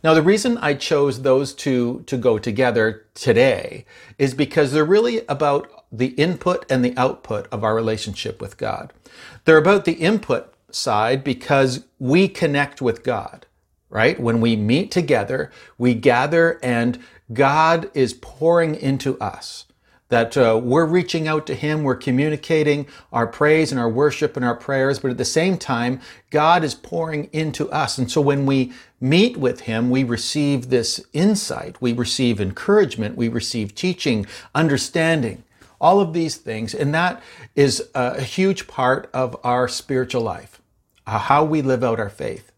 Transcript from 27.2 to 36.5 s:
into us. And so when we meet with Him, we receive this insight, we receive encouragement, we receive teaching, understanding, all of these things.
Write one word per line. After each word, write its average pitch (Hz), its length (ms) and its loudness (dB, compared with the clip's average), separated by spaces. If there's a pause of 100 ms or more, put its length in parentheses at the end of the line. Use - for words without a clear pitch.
into 156 380 -4
us. 139 260 -2
And 127 140 -2
so 156 100 2
when 139 240 2
we 131 260 0 (300)
meet 180 340 2
with 131 260 -2
Him, 117 280 -2
we 131 140 2
receive 127 680 -2
this 120 420 -2
insight, - 680 -2
we 123 100 0
receive 120 480 -2
encouragement, 117 800 0
we 117 120 -2
receive 113 440 -6
teaching, 123 540 -2 (260)
understanding, 160 880 0 (380)
all 185 180 6
of 170 140 0
these 165 240 -4
things. 110 380 -8